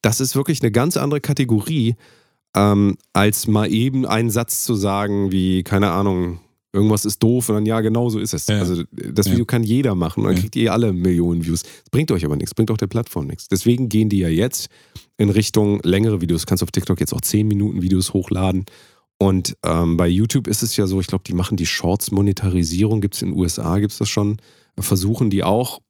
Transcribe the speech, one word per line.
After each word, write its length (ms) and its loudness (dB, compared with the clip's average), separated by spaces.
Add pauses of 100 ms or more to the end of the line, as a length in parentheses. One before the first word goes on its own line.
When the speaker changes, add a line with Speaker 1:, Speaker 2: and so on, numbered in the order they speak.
Speaker 1:
Das 180 0
ist 160 -4
wirklich 260 -2
eine 120 0
ganz 240 2
andere 240 -2
Kategorie, 720 0 (580)
ähm, 440 4 (160)
als 340 2
mal 240 2
eben 340 0
einen 240 0
Satz 360 -4
zu 100 0
sagen 560 0
wie, 320 0
keine 280 0
Ahnung, 500 -2 (320)
„Irgendwas 320 2
ist 180 -2
doof“ 240 2
und 80 0
dann, 100 0
„Ja, 140 0
genau 300 0
so 100 -2
ist 140 -4
es.“ 140 -4
Speaker 2:
Ja. 120 2
Speaker 1:
Also 320 -2
das 360 -2
Speaker 2:
Ja. 40 2
Speaker 1:
Video 140 2
kann 180 0
jeder 320 2
machen, 300 0
dann 100 2
Speaker 2:
Ja. 60 2
Speaker 1:
kriegt 160 -2
ihr 160 2
alle 180 2
Millionen 540 2
Views. 180 -2
Das 280 -20
bringt 200 0
euch 140 0
aber 100 -2
nichts, 180 -6
bringt 180 2
auch 60 -2
der 100 -2
Plattform 400 -4
nichts. 200 -12
Deswegen 400 0
gehen 220 2
die 100 2
ja 80 0
jetzt 400 0 (500)
in 120 2
Richtung 540 2
längere 360 2
Videos. 220 0
Du 60 -10
kannst 140 2
auf 100 -2
TikTok 280 -2
jetzt 140 -2
auch 80 -4
zehn 260 0
Minuten 340 0
Videos 300 2
hochladen. 540 0 (520)
Und, 460 2
ähm, 320 2
bei 140 2
YouTube 380 0
ist 140 -2
es 140 -4
ja 120 0
so, 120 0
ich 80 -4
glaub, 160 -4
die 80 -10
machen 240 -2
die 100 -2
Shorts-Monetarisierung, 1300 0
gibt's 220 -4
in 80 -2
den 100 -2
U 60 2
S 120 -2
A, 220 0
gibt's 180 -2
das 120 -2
schon, 260 0 (420)
versuchen 520 0
die 160 0
auch 340 -2 (100)